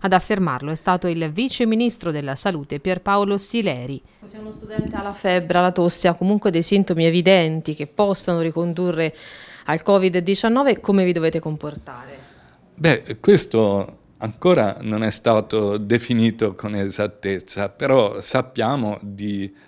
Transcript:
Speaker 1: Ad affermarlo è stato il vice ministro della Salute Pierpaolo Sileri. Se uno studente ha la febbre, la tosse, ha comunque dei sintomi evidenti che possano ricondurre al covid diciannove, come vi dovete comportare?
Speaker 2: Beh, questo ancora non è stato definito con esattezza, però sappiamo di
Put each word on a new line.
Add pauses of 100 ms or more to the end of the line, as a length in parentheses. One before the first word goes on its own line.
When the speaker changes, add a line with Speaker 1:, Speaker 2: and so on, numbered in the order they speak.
Speaker 1:
Ad
affermarlo
è
stato
il
vice
ministro
della
Salute
Pierpaolo
Sileri. (220)
Se
uno
studente
ha
la
febbre,
la
tosse,
ha
comunque
dei
sintomi
evidenti
che
possano
ricondurre (520)
al
covid
diciannove,
come
vi
dovete
comportare? (560)
Speaker 2:
Beh,
questo (180)
ancora
non
è
stato
definito
con
esattezza,
però
sappiamo
di (160)